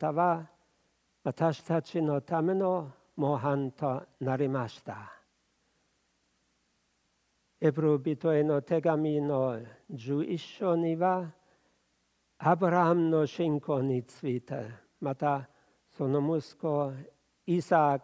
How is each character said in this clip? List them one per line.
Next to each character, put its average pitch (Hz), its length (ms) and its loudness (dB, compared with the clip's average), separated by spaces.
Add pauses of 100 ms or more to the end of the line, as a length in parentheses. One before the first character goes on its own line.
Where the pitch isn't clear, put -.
(120)
は 165 360 0 (760)
私 156 380 0
た 165 220 0
ち - 180 -4
の 147 200 0
た 160 200 -2
め 185 140 0
の 185 360 -2 (240)
模 143 220 0
範 139 340 -2
と 135 320 -4 (160)
な 131 160 -2
り 135 120 0
ま 131 200 -2
し - 160 -16
た。 104 280 -14 (2500)
エ 156 100 4
ブ 151 100 -4
ル 151 180 4
人 156 340 0
へ 147 100 4
の 147 180 0
手 160 200 -2
紙 151 400 0
の 131 380 0 (300)
十 143 360 -4
一 165 160 -4
章 180 340 -2
に 165 200 0
は、 180 360 0 (1040)
ア 165 180 4
ブ 175 140 2
ラ 175 160 4
ハ 170 80 4
ム 165 160 4
の 156 160 4
信 151 360 -2
仰 139 200 0
に 127 220 0
つ - 240 -12
い 123 140 -2
て、 135 240 -8 (340)
ま 139 160 -4
た 139 320 -2 (500)
そ 139 100 -2
の 147 300 2
息 - 200 -8
子 147 340 -2 (540)
イ 170 160 2
サ 147 420 4